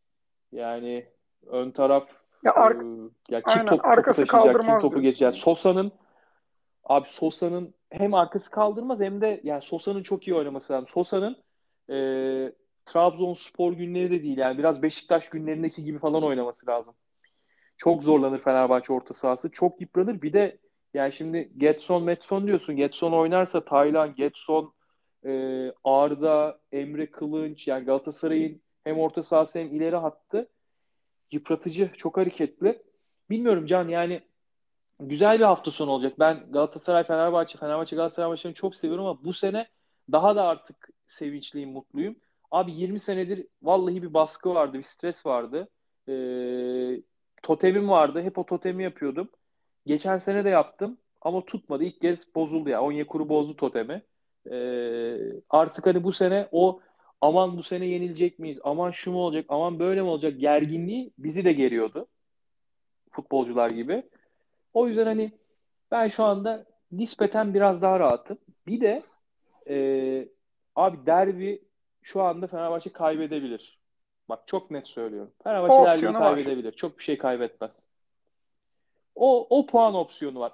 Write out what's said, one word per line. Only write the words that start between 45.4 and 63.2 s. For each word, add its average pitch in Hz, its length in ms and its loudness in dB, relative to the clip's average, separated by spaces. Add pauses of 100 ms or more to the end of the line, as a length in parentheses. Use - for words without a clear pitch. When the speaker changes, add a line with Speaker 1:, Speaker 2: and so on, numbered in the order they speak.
Speaker 1:
Ee, 127 920 -6 (400)
totemim 185 460 2
vardı. 160 340 4
Hep 185 160 -6
o 175 80 -6
totemi 185 360 -6
yapıyordum. 175 480 -6 (560)
Geçen 165 320 0
sene 196 260 -2
de 196 40 0
yaptım 196 500 0 (220)
ama 180 240 -4
tutmadı. 143 400 -8
İlk - 160 -8
kez 170 340 -4
bozuldu 160 340 -4
ya. 120 140 0
Onyekuru 151 460 -4
bozdu 151 280 0
totemi. 131 460 -4 (480)
Ee, 120 680 -6 (320)
artık - 360 2
hani 180 180 2
bu 190 80 -2
sene 196 400 0
o 180 280 2 (400)
aman 180 360 2
bu 170 60 -10
sene 185 240 -6
yenilecek 175 520 -2
miyiz? 156 260 -12
Aman 165 260 -2
şu 180 220 -8
mu 180 60 -2
olacak? 160 300 -2
Aman 165 300 -2
böyle 190 240 0
mi 185 60 -2
olacak? 147 320 -2
Gerginliği 160 800 0
bizi 156 260 -4
de 180 80 6
geriyordu. 120 540 0 (1040)
Futbolcular 120 600 -2